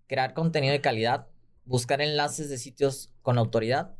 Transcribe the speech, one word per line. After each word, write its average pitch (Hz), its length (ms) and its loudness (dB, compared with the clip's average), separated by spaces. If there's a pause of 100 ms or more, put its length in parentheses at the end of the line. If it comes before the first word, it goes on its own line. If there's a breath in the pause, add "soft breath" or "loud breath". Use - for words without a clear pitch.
crear 131 260 -2
contenido 160 380 2
de 143 100 2
calidad, 120 460 0 (380)
buscar 127 360 0
enlaces 147 480 -2
de 135 80 -6
sitios 135 640 -2
con 123 160 2
autoridad 117 640 0